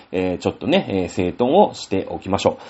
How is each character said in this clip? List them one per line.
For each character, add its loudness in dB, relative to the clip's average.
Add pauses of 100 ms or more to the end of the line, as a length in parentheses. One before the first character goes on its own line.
(120)
え 0
ー、 -4
ち -2
ょ 0
っ -4
と -8
ね、 2
え 0
ー、 -4
整 -2
頓 2
を 4
し -14
て -2
お -8
き -10
ま 2
し 2
ょ 0 (100)